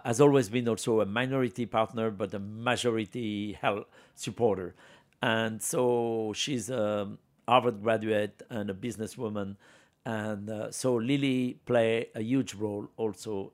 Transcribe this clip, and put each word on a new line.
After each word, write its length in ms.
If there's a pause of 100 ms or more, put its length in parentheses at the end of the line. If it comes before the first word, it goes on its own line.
has 160
always 300
been 180
also 340
a 40
minority 600
partner, 440
but 240
a 60
majority 1120
hel-, 320 (300)
supporter. 580 (480)
And 400
so 720
she's 340
a 480 (300)
Harvard 360
graduate 640
and 200
a 40
businesswoman. 840 (480)
And, 440
uh, 220
so 240
Lily 720
play 500
a 60
huge 340
role 320 (100)
also 560